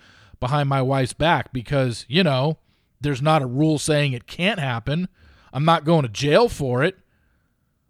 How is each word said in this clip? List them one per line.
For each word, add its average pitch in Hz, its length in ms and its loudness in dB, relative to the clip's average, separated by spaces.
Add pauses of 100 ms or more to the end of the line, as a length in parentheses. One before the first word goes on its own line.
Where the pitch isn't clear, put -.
(420)
behind 139 260 0
my 139 140 0
wife's 135 320 0
back 147 400 0
because, 127 560 -4
you 165 140 2
know, 147 360 0 (400)
there's 131 220 -4
not 156 200 2
a 131 60 -4
rule 147 320 0
saying 147 320 0
it 120 160 -10
can't - 320 -4
happen. 139 480 -4 (460)
I'm 131 100 -2
not 165 220 2
going 165 160 4
to 127 80 -4
jail 147 400 4
for 127 340 -2
it." 185 140 -2 (920)